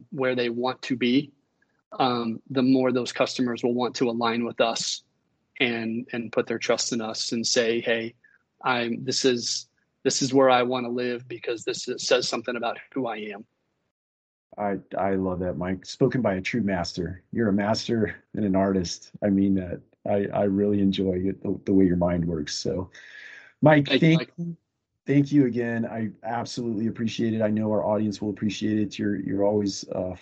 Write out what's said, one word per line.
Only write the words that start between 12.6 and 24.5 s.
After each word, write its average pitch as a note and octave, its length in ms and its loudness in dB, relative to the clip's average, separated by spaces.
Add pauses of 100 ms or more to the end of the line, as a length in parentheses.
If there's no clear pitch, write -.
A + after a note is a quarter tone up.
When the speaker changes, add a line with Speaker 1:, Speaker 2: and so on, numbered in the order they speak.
Speaker 1:
who C3 140 -4
I A2 120 -6
am." G#2 260 -12 (1120)
Speaker 2:
I, G2+ 200 -2 (200)
I G2 160 0
love F#2 260 0
that, F2+ 160 -2
Mike. F#2 300 -4
Spoken - 360 2
by G2+ 120 2
a F#2 60 -2
true A#2 220 -2
master. F2+ 600 -4 (100)
You're A2+ 160 0
a G2 40 4
master G#2+ 680 0 (120)
and G#2+ 100 -2
an F#2+ 120 2
artist. F#2+ 560 0 (100)
I - 80 2
mean G2 240 4
that. F2+ 260 -4 (280)
I, G2+ 260 2
I G#2 100 2
really G2+ 360 2
enjoy F#2+ 340 2
it, F#2 280 -2
the, G2+ 220 -4
the G2+ 80 2
way F#2+ 120 8
your F2 120 4
mind F2 280 2
works. D#2+ 320 -4
So, - 340 -4 (720)
Mike, D3 260 8
Speaker 1:
Thank C3+ 160 2
you, E3 140 8
Speaker 2:
thank D3 220 -2
Speaker 1:
Mike. E3+ 100 -8 (580)